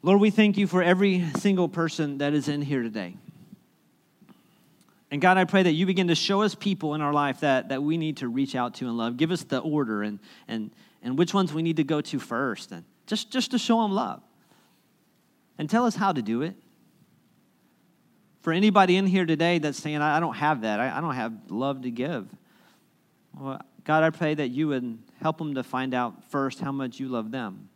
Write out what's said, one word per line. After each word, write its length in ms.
Lord, 180
we 100
thank 260
you 120
for 120
every 480
single 300
person 500
that 140
is 140
in 160
here 200
today. 340
And 100
God, 180
I 60
pray 180
that 100
you 140
begin 220
to 60
show 280
us 120
people 400
in 60
our 120
life 280
that, 300
that 120
we 140
need 220
to 100
reach 260
out 200
to 120
and 100
love. 200
Give 140
us 120
the 160
order 440
and, 180
and, 240
and 160
which 140
ones 200
we 100
need 160
to 60
go 180
to 180
first, 500
and 140
just, 260
just 200
to 60
show 240
'em 100
love. 300
And 120
tell 180
us 100
how 160
to 100
do 200
it. 120
For 100
anybody 440
in 120
here 180
today 320
that's 200
saying, 180
"I, 220
I 20
don't 160
have 240
that, 180
I, 200
I 20
don't 160
have 160
love 340
to 80
give," 380
well, 240
God, 220
I 60
pray 240
that 160
you 180
would 300
help 200
'em 140
to 100
find 280
out 380
first 300
how 100
much 300
you 80
love 240
them. 440